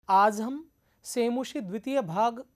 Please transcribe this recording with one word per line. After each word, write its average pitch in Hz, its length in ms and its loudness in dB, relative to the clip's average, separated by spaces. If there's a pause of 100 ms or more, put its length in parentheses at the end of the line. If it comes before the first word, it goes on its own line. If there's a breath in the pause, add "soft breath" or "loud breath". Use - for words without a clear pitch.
आज 202 320 6
हम 277 300 -8 (340)
सेमुषि 240 560 -4
द्वितीय 220 400 -4
भाग 226 440 -2 (120)